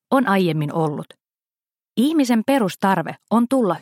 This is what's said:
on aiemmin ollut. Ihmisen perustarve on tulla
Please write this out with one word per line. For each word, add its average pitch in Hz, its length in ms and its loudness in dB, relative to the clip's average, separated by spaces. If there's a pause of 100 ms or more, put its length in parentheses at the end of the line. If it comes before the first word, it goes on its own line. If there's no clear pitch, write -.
(120)
on - 160 2
aiemmin 165 460 0
ollut. 160 340 -4 (920)
Ihmisen 247 500 2
perustarve 196 680 -2 (160)
on 233 180 2
tulla 220 320 0